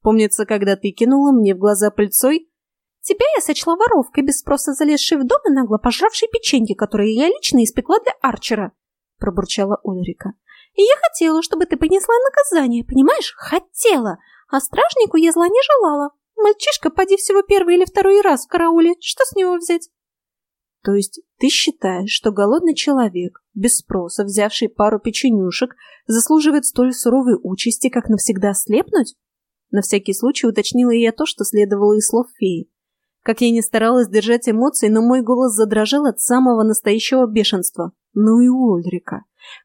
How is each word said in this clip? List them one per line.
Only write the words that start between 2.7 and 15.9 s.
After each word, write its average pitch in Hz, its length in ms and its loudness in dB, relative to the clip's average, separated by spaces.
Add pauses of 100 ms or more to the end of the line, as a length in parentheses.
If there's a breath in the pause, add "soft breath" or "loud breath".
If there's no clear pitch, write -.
«Тебя 403 240 -2 (120)
я - 40 0
сочла 330 360 -4
воровкой, 349 480 0
без - 140 -2
спроса - 340 -4
залезшей 294 460 0
в 269 80 -2
дом 554 220 0
и 294 40 4
нагло 226 260 0
пожравшей 392 500 -2
печеньки, 226 460 -2
которые 214 400 -2
я 277 140 0
лично 370 360 0
испекла 320 360 -2
для - 200 -4
Арчера», 214 520 -4 (460)
пробурчала 196 640 -4
Ульрика. 185 520 -8 (420 soft breath)
«И 392 60 4
я 494 200 6
хотела, 330 400 0
чтобы 339 240 -4
ты 339 100 -4
понесла 381 380 0 (140)
наказание, 285 560 0
понимаешь? 277 520 2
Хотела! - 840 -2 (300 soft breath)
А 277 120 -2
стражнику 480 560 0
я 320 160 4
зла 339 160 2
не 453 140 2
желала. 311 480 0 (260)